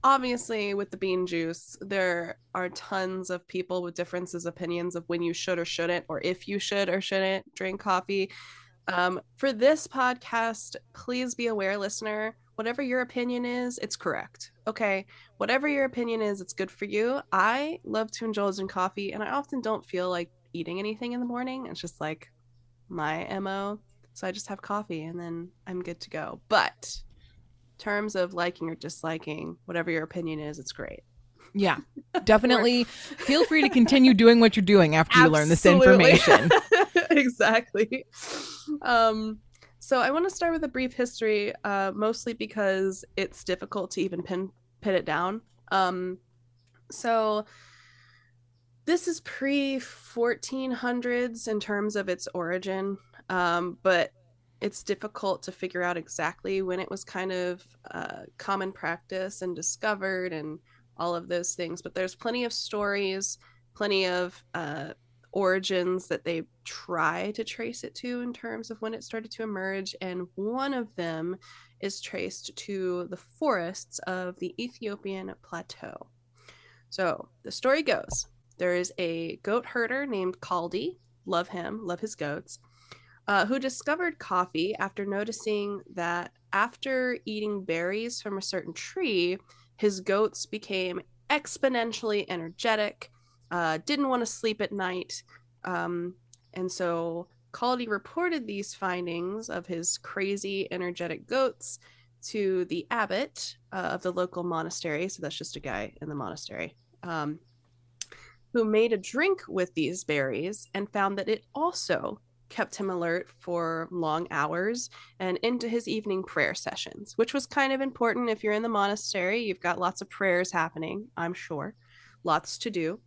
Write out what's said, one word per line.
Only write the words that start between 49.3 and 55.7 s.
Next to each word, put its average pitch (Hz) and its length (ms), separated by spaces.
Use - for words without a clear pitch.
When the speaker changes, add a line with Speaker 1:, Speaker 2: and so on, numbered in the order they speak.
Speaker 1:
hundreds 240 760
in 214 120
terms 208 360
of 196 120
its 180 260
origin, 190 640
um, 175 540
but 180 300
it's - 220
difficult 202 600
to 185 80
figure 185 300